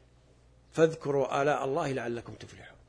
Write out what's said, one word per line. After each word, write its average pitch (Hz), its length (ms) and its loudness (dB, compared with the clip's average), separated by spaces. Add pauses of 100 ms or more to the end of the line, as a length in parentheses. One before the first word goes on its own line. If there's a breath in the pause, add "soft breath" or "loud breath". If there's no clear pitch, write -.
(720)
فاذكروا 143 720 2
آلاء 139 220 2
الله 139 280 0
لعلكم 117 420 -6
تفلحون". - 420 -18 (120)